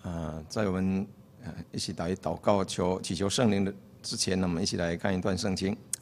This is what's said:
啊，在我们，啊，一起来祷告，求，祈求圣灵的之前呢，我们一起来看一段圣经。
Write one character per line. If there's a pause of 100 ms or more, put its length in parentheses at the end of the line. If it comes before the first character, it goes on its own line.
啊，
在
我
们， (380)
啊， (220)
一
起
来
祷
告，
求，
祈
求
圣
灵
的 (260)
之
前
呢，
我
们
一
起
来
看
一
段
圣
经。 (260)